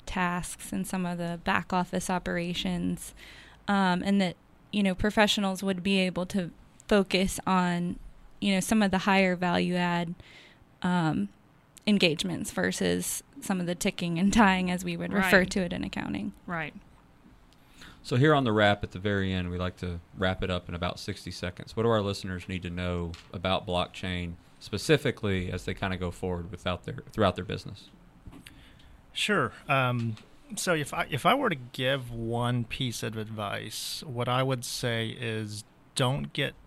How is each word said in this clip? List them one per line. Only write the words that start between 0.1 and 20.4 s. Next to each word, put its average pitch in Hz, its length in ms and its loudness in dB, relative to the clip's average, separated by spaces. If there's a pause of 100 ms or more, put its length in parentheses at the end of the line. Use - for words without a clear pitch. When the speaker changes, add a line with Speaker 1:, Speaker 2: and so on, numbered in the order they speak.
Speaker 1:
and 190 160 -4
some 185 180 -2
of 175 120 -4
the 170 260 -4
back 190 300 0
office 180 360 0
operations, 175 1040 -2 (540)
um, 190 360 4
and 196 180 4
that, 180 160 0 (340)
you 208 100 2
know, 190 140 4
professionals 208 680 2
would 190 220 -2
be 196 160 4
able 180 280 0
to 185 220 -2 (380)
focus 196 580 4
on, 180 540 2 (400)
you 202 140 2
know, 185 80 4
some 220 200 2
of 196 100 4
the 185 80 2
higher 190 360 4
value 180 400 2
add, 175 400 0 (640)
um, 180 460 2 (580)
engagements 185 680 2
versus 180 720 0 (200)
some 185 180 -2
of 180 60 -4
the 175 100 -2
ticking 170 420 -2
and 196 140 4
tying, 190 400 6
as 180 140 -2
we 175 100 -2
would 170 160 -6
refer 190 280 6
Speaker 2:
Right. 185 120 2
Speaker 1:
to 208 80 0
it 175 140 -2
in - 100 -4
accounting. - 480 -6 (160)
Speaker 2:
Right. 165 260 -8 (1300)
Speaker 3:
So - 140 -2
here 151 180 6
on 139 120 4
the 110 80 4
wrap 104 280 6
at - 100 -8
the 92 80 -10
very 95 340 0
end, 90 160 -2
we 90 80 -4
like 90 200 -4
to 87 220 -6 (180)
wrap 92 240 0